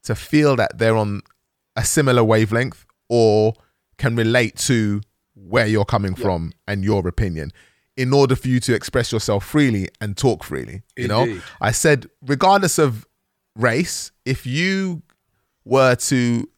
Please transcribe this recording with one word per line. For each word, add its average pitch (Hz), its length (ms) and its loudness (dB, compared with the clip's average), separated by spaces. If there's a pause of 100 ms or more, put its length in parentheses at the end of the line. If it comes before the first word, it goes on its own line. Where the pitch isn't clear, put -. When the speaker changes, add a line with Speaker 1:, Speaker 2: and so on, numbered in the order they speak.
Speaker 1:
to 117 120 -4
feel 147 400 2
that - 240 -2
they're 113 160 2
on 104 260 -2 (540)
a 123 80 -4
similar 127 400 2
wavelength 110 640 0 (240)
or 110 440 4 (440)
can 117 180 -2
relate 117 400 0
to 107 460 0 (340)
where 104 320 -2
you're 107 180 0
coming 101 320 -2
Speaker 2:
Yeah. - 60 -10
Speaker 1:
from 85 300 -4 (140)
and 101 160 -4
your 98 240 0
opinion 85 440 -6 (440)
in 127 180 -2
order 139 220 4
for - 120 -8
you 127 120 2
to 123 140 -2
express - 380 -2
yourself 107 340 -2
freely 120 420 0 (140)
and 101 160 -8
talk 120 260 0
freely, 67 380 -10 (140)
you 120 120 -8
know? 113 160 0
Speaker 3:
Indeed. 104 180 -6 (200)
Speaker 1:
I 107 100 0
said, 143 380 2 (120)
regardless 180 580 2
of 123 260 0 (500)
race, 120 560 -2 (140)
if 127 220 -4
you 180 560 -4 (600)
were 131 320 4
to 120 640 0